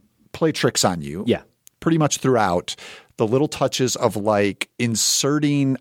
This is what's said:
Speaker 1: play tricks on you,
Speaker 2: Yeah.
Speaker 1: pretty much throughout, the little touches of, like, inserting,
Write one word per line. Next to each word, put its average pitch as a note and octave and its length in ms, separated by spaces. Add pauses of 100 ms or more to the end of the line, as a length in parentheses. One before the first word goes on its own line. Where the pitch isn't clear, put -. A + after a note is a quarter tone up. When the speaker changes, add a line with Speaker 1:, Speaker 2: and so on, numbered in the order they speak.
(320)
Speaker 1:
play D#3+ 180
tricks - 340
on F2+ 160
you, D2+ 280
Speaker 2:
Yeah. G2 140 (360)
Speaker 1:
pretty E3 200
much D3+ 200
throughout, G#2 560 (420)
the A2+ 120
little C3 180
touches C3 480
of, A2+ 220
like, G#2 520 (400)
inserting, C#3+ 720